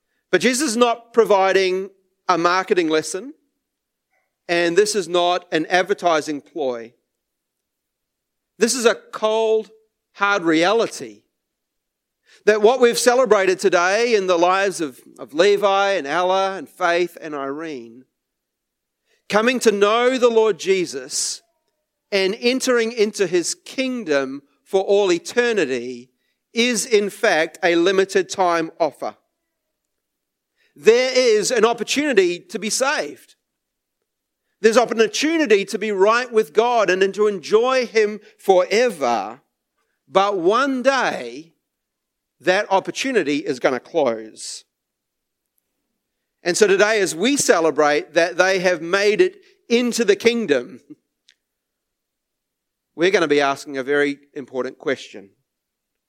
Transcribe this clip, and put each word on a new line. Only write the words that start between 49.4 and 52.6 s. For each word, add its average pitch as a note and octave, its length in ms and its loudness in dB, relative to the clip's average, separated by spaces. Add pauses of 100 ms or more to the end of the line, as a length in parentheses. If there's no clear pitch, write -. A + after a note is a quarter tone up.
into A#3 360 0
the G3 120 2
kingdom, E3+ 640 -2 (2250)